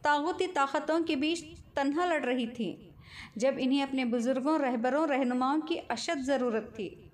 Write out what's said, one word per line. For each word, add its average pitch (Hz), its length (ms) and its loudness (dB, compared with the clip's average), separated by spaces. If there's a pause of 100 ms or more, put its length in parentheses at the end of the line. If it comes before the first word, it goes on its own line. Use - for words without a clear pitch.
तागूती 320 460 2
ताकतों 302 520 0
के 320 140 0
बीच 320 280 0 (320)
तन्हा 285 300 2
लड़ 311 180 2
रही 247 260 0
थीं, 220 240 -4 (640)
जब 262 220 2
इन्हें 269 240 2
अपने 262 220 -2
बुजुर्गों, 254 540 2
रहबरों, 262 480 2
रहनुमाओं 262 540 2
की 339 160 -4 (120)
अशद 294 340 -2
ज़रूरत 247 500 0
थी 190 160 -8 (240)